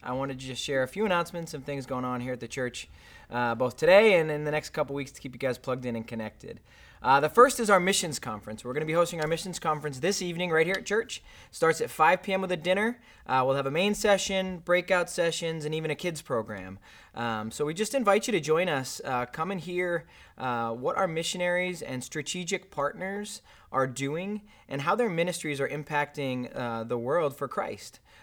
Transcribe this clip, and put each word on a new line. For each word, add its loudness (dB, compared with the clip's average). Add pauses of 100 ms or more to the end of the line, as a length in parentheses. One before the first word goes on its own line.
I -6
wanted -6
to -12
just -8
share 0
a -2
few -2
announcements -2
and -10
things -6
going -4
on -4
here -6
at -6
the -10
church, -6 (420)
uh, 0
both -2
today 8
and 0
in -2
the -2
next -2
couple -2
weeks -6
to -18
keep -12
you -14
guys 0
plugged -4
in -4
and -8
connected. -10 (400)
Uh, 6
the 2
first 8
is 0
our 8
missions 0
conference. -10
We're -8
gonna -2
be -2
hosting 2
our -2
missions -4
conference -4
this 0
evening -4
right 4
here -2
at -8
church. -2 (300)
Starts 2
at -2
five 4
P -4
M 2
with -2
a -2
dinner. 0 (260)
Uh, 4
we'll 2
have -2
a -2
main 2
session, 2
breakout 2
sessions, 0
and -2
even 0
a 0
kids -4
program. -4 (340)
Um, -2
so -2
we -2
just -2
invite 4
you 0
to 4
join 2
us. -2
Uh, -2
come -4
and -4
hear, -2 (320)
uh, -2
what -2
our 2
missionaries -2
and -6
strategic -6
partners -6 (300)
are 2
doing -4 (280)
and -4
how 2
their 2
ministries -2
are 0
impacting, -4
uh, -4
the -2
world 0
for -6
Christ. -8 (240)